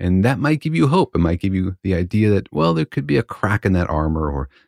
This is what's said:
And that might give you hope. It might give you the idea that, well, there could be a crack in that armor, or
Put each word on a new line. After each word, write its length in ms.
And 240
that 140
might 220
give 160
you 100
hope. 300
It 20
might 220
give 160
you 260
the 100
idea 380
that, 220
well, 200
there 120
could 200
be 120
a 80
crack 420
in 60
that 180
armor, 400
or 180